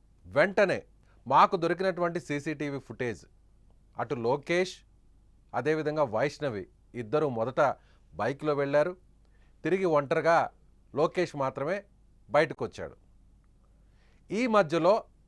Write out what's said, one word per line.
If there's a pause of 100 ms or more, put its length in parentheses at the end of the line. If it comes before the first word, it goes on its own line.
(260)
వెంటనే (460)
మాకు
దొరికినటువంటి
సీసీటీవీ
ఫుటేజ్, (720)
అటు
లోకేష్ (800)
అదేవిధంగా
వైష్ణవి (280)
ఇద్దరు
మొదట (380)
బైక్లో
వెళ్ళారు, (680)
తిరిగి
ఒంటరిగా (460)
లోకేష్
మాత్రమే (460)
బయటకు
వచ్చాడు. (1400)
ఈ
మధ్యలో (240)